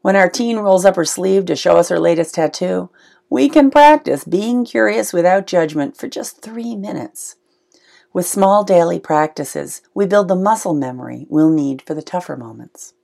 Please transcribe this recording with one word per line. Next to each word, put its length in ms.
When 140
our 160
teen 280
rolls 260
up 120
her 80
sleeve 420
to 100
show 200
us 120
her 100
latest 380
tattoo, 540
we 180
can 220
practice 540
being 400
curious 480
without 340
judgment 500
for 120
just 340
three 320
minutes. 600
With 140
small 380
daily 340
practices, 840
we 100
build 220
the 80
muscle 400
memory 540
we'll 220
need 320
for 120
the 80
tougher 340
moments. 560